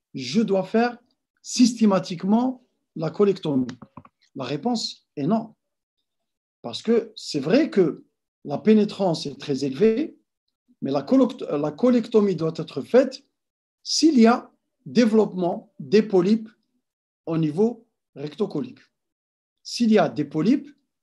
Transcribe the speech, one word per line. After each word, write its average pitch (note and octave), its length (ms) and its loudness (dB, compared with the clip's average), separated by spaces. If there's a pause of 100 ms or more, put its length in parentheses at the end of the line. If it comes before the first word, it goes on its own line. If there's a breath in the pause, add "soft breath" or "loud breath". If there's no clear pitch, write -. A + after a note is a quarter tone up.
(140)
je C#3 280 -2
dois F#3+ 220 0
faire A#3 340 -2 (440)
systématiquement G#3+ 1200 0 (300)
la D#3+ 160 -4
colectomie ? D#3+ 560 0 (680)
La C3+ 100 -10
réponse F3 720 -6
est C#3 120 -4
non. A3 280 -2 (1080)
Parce A#2 200 -12
que A3+ 340 0
c'est - 240 -8
vrai A3 300 2
que E3 360 0 (400)
la C#3+ 120 -6
pénétrance G3+ 680 2
est C#3 120 -10
très C#3 280 -6
élevée, A3 520 0 (640)
mais C3+ 100 -4
la C#3+ 100 -2
colect-, B3+ 400 2
la D3+ 300 -4
colectomie A3 640 2
doit D#3+ 200 -4
être D#3 260 -8
faite C4 440 0 (580)
s'il D4 360 2
y A3 80 8
a - 240 0 (340)
développement G3 920 0
des D#3 220 2
polypes G3+ 480 0 (760)
au E3 120 -4
niveau E3 480 -2 (300)
rectocolique. D3 640 -8 (840)
S'il A3+ 280 -2
y G#3+ 60 6
a E3 100 4
des D3 160 -6
polypes, F3 460 -2 (340)